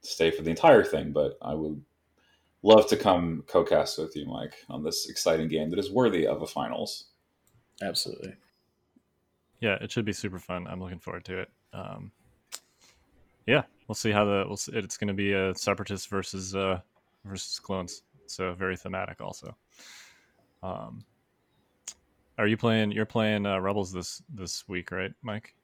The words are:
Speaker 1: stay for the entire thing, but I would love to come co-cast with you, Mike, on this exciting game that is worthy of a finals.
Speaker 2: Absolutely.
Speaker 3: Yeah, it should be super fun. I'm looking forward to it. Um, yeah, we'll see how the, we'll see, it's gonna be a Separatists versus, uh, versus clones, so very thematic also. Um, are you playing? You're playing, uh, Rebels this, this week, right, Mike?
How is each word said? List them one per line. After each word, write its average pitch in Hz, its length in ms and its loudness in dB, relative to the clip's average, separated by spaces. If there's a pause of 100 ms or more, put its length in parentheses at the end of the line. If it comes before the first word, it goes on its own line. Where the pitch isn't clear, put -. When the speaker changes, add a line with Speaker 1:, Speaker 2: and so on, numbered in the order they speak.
Speaker 1:
stay - 280 0
for 80 120 -6
the 82 80 -2
entire 104 340 8
thing, 76 280 -2
but 73 280 0
I 73 140 -6
would 78 260 -6 (800)
love 107 260 12
to 104 80 4
come 87 500 4
co-cast 82 520 4
with 80 180 -6
you, 73 100 -8
Mike, - 280 -10 (140)
on 76 140 -8
this - 260 -4
exciting 80 400 0
game 78 220 -2
that 90 80 -2
is 95 120 -2
worthy 98 360 4
of 76 160 0
a - 40 -6
finals. - 600 -6 (760)
Speaker 2:
Absolutely. - 520 -6 (1300)
Speaker 3:
Yeah, 104 200 2
it - 100 -10
should 117 140 0
be 101 80 -2
super 92 260 -8
fun. 90 300 -8
I'm 92 120 -8
looking 92 180 -10
forward - 260 -12
to 92 160 -8
it. - 100 -10 (220)
Um, 98 400 -12 (1300)
yeah, 139 160 4 (260)
we'll 110 60 -6
see - 180 0
how 104 140 6
the, 98 200 2
we'll 101 120 -8
see, - 160 -8
it's 101 240 -6
gonna 101 160 -2
be 101 180 0
a 95 220 0
Separatists 98 520 -2
versus, 95 480 -6
uh, 95 260 0 (440)
versus 98 340 -10
clones, 92 440 -8 (240)
so 92 260 -6
very 92 240 -4
thematic 95 460 -8
also. - 340 -12 (1080)
Um, 110 420 -10 (1300)
are 107 100 2
you 110 120 4
playing? 110 340 2
You're 107 140 -2
playing, 107 400 0
uh, 98 140 0
Rebels 98 320 -2
this, 90 360 -8
this 95 400 -10
week, 90 220 -6
right, 90 220 -6 (100)
Mike? 107 420 -10